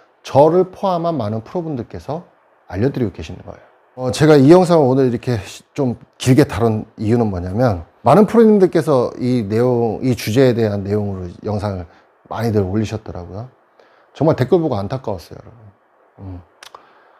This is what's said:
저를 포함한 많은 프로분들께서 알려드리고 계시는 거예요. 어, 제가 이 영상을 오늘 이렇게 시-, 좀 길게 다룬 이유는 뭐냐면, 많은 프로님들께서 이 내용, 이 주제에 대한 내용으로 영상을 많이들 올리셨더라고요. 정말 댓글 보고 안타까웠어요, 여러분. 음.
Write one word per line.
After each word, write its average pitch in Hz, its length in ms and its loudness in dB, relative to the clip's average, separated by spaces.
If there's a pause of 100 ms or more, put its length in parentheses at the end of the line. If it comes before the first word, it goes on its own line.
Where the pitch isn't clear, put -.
(220)
저를 170 480 4
포함한 170 460 -4
많은 110 280 -6
프로분들께서 156 800 -10 (440)
알려드리고 110 440 -2
계시는 90 300 -16
거예요. - 180 -20 (360)
어, 127 140 -6
제가 151 260 4
이 135 140 8
영상을 175 360 6
오늘 131 220 2
이렇게 117 360 -4
시-, - 180 -18 (120)
좀 127 240 -4 (200)
길게 131 260 4
다룬 110 420 -2 (100)
이유는 110 320 0
뭐냐면, 92 560 -2 (180)
많은 180 240 4
프로님들께서 175 920 2
이 123 300 -2
내용, 117 540 0
이 123 140 -2
주제에 123 380 2
대한 104 280 -2
내용으로 98 460 -4 (160)
영상을 98 420 -6 (420)
많이들 104 340 -2
올리셨더라고요. 95 840 -8 (640)
정말 151 240 0
댓글 170 240 0
보고 143 160 -4
안타까웠어요, 101 640 -10
여러분. - 200 -20 (580)
음. 92 240 -16 (760)